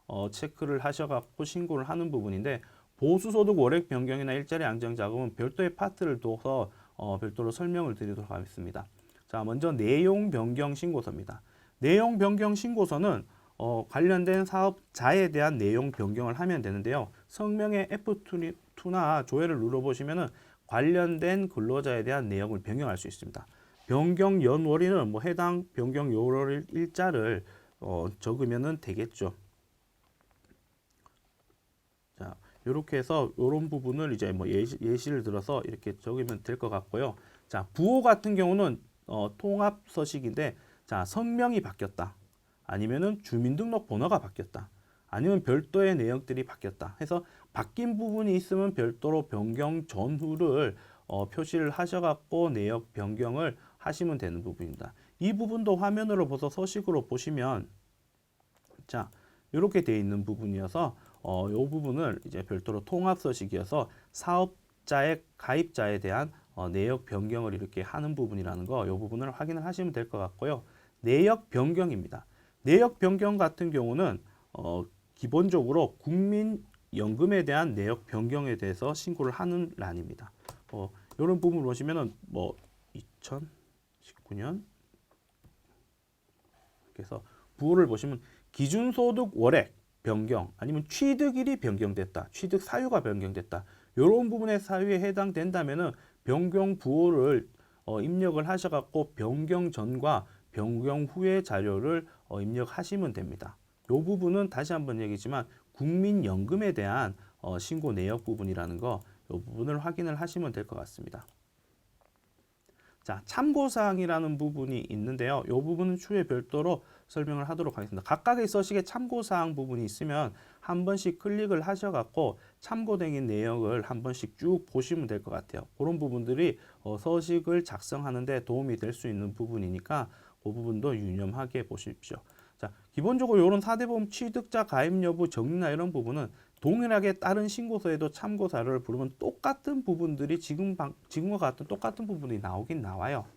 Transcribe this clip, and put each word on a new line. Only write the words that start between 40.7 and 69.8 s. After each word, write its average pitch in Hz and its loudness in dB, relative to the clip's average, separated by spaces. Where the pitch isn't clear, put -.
자, 92 -2
성명이 233 0
바뀌었다. 98 -6
아니면은 143 -2
주민등록번호가 151 0
바뀌었다. - -10
아니면 180 2
별도의 175 2
내역들이 127 -2
바뀌었다. - -10
해서 175 -4
바뀐 240 -4
부분이 214 0
있으면 190 2
별도로 151 0
변경 147 -2
전후를, 147 0
어, 98 -4
표시를 160 -2
하셔갖고 170 0
내역 113 -2
변경을 120 -2
하시면 156 -2
되는 87 -4
부분입니다. - -10
이 202 2
부분도 214 0
화면으로 202 2
보서 139 -2
서식으로 185 0
보시면, 131 -2
자, 113 -8
요렇게 180 4
돼 110 2
있는 101 0
부분이어서, 104 -2
어, 92 -2
요 123 0
부분을 143 -2
이제 92 -8
별도로 101 -6
통합 185 0
서식이어서 110 -2
사업자의 165 0
가입자에 127 0
대한 104 -2
어, 90 -6
내역 113 0
변경을 107 -4
이렇게 98 -6
하는 151 -4
부분이라는 95 -4
거, 123 -2
요 95 -2
부분을 113 -6
확인을 156 -6
하시면 180 -4